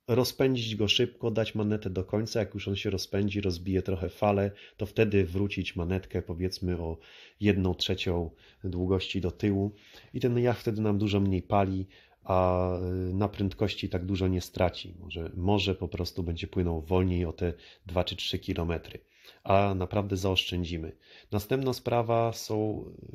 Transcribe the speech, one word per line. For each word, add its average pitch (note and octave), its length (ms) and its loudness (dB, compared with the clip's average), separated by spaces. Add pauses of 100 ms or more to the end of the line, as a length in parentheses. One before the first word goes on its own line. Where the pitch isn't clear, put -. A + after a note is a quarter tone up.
rozpędzić A#2+ 680 2
go G#2 120 2
szybko, A#2+ 420 2
dać G#2+ 240 0
manetę G#2 360 0
do F#2 140 -2
końca. A2 360 0
Jak F#2+ 140 -2
już G#2 140 -6
on G2 80 0
się G2+ 140 -2
rozpędzi, G2 500 -2
rozbije F#2 420 0
trochę F2+ 260 -2
falę, G2+ 420 2 (260)
to G#2 100 -4
wtedy G2+ 380 4
wrócić F#2+ 520 -2
manetkę, F2+ 460 -2
powiedzmy, F2+ 560 -4
o E2 200 -6 (420)
jedną F#2+ 340 4
trzecią E2+ 560 -2 (340)
długości F#2 560 0
do F#2 100 -2
tyłu G2+ 440 0 (400)
i B2 60 -4
ten A#2+ 180 2
jacht A#2+ 220 2
wtedy G#2+ 200 -2
nam G#2 180 2
dużo G2+ 220 2
mniej F#2+ 220 2
pali, F#2+ 440 2 (380)
a, F#2 460 4 (400)
y, F#2 40 -2
na G2+ 140 2
prędkości G2 600 -2
tak F2+ 180 -4
dużo F#2 220 0
nie F2+ 120 2
straci. F2+ 600 -2
Może, E2+ 360 -10
może F#2+ 380 2
po F2 140 -6
prostu F2 340 -6
będzie E2+ 240 -4
płynął E2+ 340 -2
wolniej F2+ 440 2
o E2 80 -4
te F2 200 -2 (340)
dwa F2 180 0
czy F#2+ 120 -4
trzy - 220 -4
kilometry, E2+ 600 -4 (460)
a G2 300 4
naprawdę G2 420 -2
zaoszczędzimy. F2+ 760 -2 (400)
Następna C3 400 0
sprawa A#2 600 2
są, G#2+ 520 -2 (300)